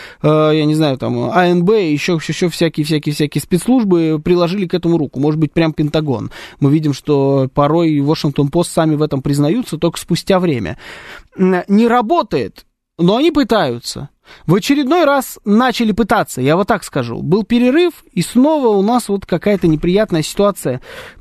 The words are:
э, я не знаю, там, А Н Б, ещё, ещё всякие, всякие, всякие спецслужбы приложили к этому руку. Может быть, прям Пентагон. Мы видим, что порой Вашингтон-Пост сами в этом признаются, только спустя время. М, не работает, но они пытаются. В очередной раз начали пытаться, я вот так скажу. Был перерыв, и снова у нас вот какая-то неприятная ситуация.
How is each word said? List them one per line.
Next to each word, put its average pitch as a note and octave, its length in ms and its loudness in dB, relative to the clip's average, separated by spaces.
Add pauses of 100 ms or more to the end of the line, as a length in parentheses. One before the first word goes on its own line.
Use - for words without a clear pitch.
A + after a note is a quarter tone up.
(220)
э, D#3 320 2
я D#3 100 2
не D3+ 120 2
знаю, D3 220 0
там, A#2+ 340 -4
А F3+ 160 2
Н F3 160 2
Б, F#3+ 280 2
ещё, D#3 240 -2
ещё D#3+ 320 -4
всякие, D#3+ 380 -2
всякие, D3+ 260 -2
всякие D3 300 -2
спецслужбы F3 840 0
приложили F3 420 0
к E3 80 -4
этому E3+ 240 0
руку. C#3 200 -6
Может D3+ 220 0
быть, D3+ 120 0
прям D#3+ 200 0
Пентагон. D3 580 -2 (300)
Мы C#3 100 2
видим, D3+ 220 2
что C#3 600 0
порой D3+ 480 2
Вашингтон-Пост D3 720 0
сами D#3+ 220 0
в D3 80 -2
этом C#3+ 180 -2
признаются, D3 580 -2
только E3 200 -2
спустя F#3 400 0
время. C3 380 -2 (600)
М, F#3 300 2
не G#3+ 220 4
работает, A3+ 800 -2 (320)
но F3 180 4
они D#4 160 2
пытаются. D#3+ 800 -2 (360)
В D#3 80 4
очередной C#4+ 500 2
раз - 400 0
начали A3 480 2
пытаться, G3 480 0
я C#3 160 2
вот G3 120 0
так G#3 160 -2
скажу. A#2 360 -6
Был F3 220 2
перерыв, B3+ 720 0
и F3+ 100 -2
снова C#4 460 2
у G3+ 140 2
нас A#3 260 0
вот G3 180 -4
какая-то F#3 400 0
неприятная F3 560 0
ситуация. F#3+ 580 -2 (400)